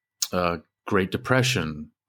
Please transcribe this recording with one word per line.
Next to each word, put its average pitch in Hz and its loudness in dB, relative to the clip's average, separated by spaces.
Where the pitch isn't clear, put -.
uh, 87 0
Great 95 0
Depression, 85 0